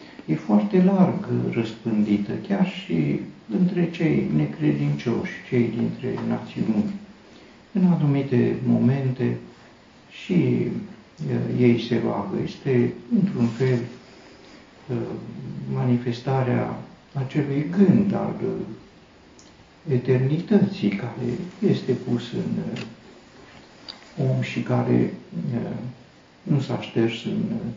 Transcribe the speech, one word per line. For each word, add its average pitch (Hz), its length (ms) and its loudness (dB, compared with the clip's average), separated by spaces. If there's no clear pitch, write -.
e 160 80 0
foarte 202 480 4
larg 175 460 4
răspândită, 107 800 0
chiar 185 200 2
și - 520 -2
între 175 300 2
cei 143 460 2
necredincioși, 147 960 0
cei 117 300 2
dintre 117 400 -4
națiuni. 110 640 -2
În 185 120 4
anumite 139 720 4
momente 123 720 2
și, - 220 -8
uh, 123 1300 -2
ei 120 200 6
se 113 240 0
roagă. 101 400 -4
Este, 123 480 0
într-un 123 320 2
fel, 127 320 0
uh, 123 80 -4
manifestarea 123 1080 -2
acelui 139 580 -2
gând 175 440 4
al, 104 200 -2
uh, - 60 -2
eternității 135 960 2
care 120 500 -4
este 127 220 0
pus - 400 -2
în, - 300 -4
uh, - 100 -8
om 127 120 0
și 123 180 -4
care, 123 540 2
uh, - 220 -4
nu 147 180 2
s-a 120 200 -4
șters - 440 -2
în, - 180 -2
uh, - 60 -4